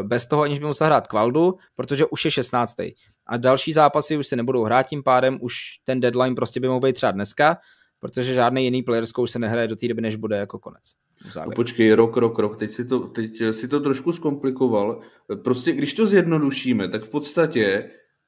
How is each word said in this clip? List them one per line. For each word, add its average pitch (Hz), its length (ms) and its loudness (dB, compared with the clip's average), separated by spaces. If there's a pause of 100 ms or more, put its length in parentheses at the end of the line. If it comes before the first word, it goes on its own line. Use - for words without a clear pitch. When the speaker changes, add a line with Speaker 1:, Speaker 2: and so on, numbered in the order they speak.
Speaker 1:
bez 110 240 -2
toho, 151 160 2
aniž 147 180 0
by 147 60 -8
musel 151 220 0
hrát 143 200 4
Kvaldu, 139 480 2 (200)
protože 139 300 0
už - 200 -2
je 156 60 2
šestnáctý. 117 600 -2 (360)
A 117 100 -4
další 131 360 2
zápasy 151 440 4
už 143 100 -2
se - 80 -2
nebudou 120 280 0
hrát, 120 200 4
tím 143 200 -6
pádem 127 380 2
už 120 140 -6 (280)
ten 131 160 -2
deadline 123 360 0
prostě 123 240 -4
by 127 80 -2
mohl 127 120 0
být 131 140 2
třeba 127 180 -2
dneska, 147 460 0 (420)
protože 127 340 -4
žádný 127 300 2
jiný 127 200 -2
Players 117 340 -2
už 123 140 -2
se - 80 -6
nehraje 117 280 -2
do 110 80 -6
té 120 120 -6
doby, 113 140 -4
než 110 140 -4
bude 107 220 -4
jako 101 220 -8
konec. - 240 -20 (420)
Speaker 2:
No - 60 -16
Speaker 1:
Závěr. 80 240 -8
Speaker 2:
počkej, 113 380 4
rok, 113 240 4
rok, 113 220 0
rok, 107 180 -2
teď 107 140 -6
si 120 140 -8
to, 123 140 -2
teď 110 320 -8 (200)
si 113 160 -6
to 143 120 0
trošku 143 340 -2
zkomplikoval. 127 840 -2 (440)
Prostě 123 280 0
když 143 220 -2
to 220 120 2
zjednodušíme, 151 840 2
tak 107 160 -6
v - 60 -18
podstatě 131 800 0 (380)